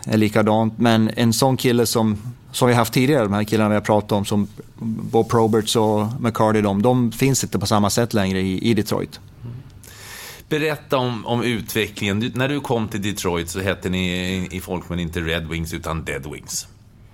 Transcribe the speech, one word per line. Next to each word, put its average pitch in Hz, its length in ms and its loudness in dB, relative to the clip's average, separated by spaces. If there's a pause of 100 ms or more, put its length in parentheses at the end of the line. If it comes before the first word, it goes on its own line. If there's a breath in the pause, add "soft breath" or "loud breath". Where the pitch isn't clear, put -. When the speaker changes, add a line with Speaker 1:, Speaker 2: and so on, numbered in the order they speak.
Speaker 1:
är 113 120 0
likadant. 110 640 2
Men 113 360 4
en 117 180 2
sån 131 240 2
kille 120 280 2
som 110 320 2 (400)
som 131 100 4
vi 123 60 6
haft 113 200 2
tidigare, 127 300 4
de 101 100 0
här 104 100 2
killarna 107 260 2
vi 107 60 4
har 104 60 2
pratat 107 300 2
om, 101 140 0
som 104 220 0 (320)
Bob 113 540 -2
Roberts 113 420 4
och 107 320 2 (120)
McCarty, 110 420 2
de, 101 200 2
de 123 300 2
finns 131 320 0
inte 104 160 -4
på 92 60 -6
samma 104 240 2
sätt 117 240 0
längre 95 260 0
i, 95 300 0
i 117 40 4
Detroit. 95 460 -2 (1300 loud breath)
Speaker 2:
Berätta 151 480 -2
om, 123 280 -2
om 120 180 0
utvecklingen. 104 760 -2
Du, 120 160 -2
när 127 140 0
du 143 100 -2
kom 117 280 -2
till 107 140 -6
Detroit 87 480 -4
så 95 100 -6
hette 92 300 -2
ni 92 200 -2
i, 90 480 -4
i 90 40 -8
folkmun 85 380 -6
inte 85 200 -4
Red 82 280 -4
Wings 82 260 -6
utan 80 320 -6
Dead 71 280 -8
Wings. - 340 -12 (460 soft breath)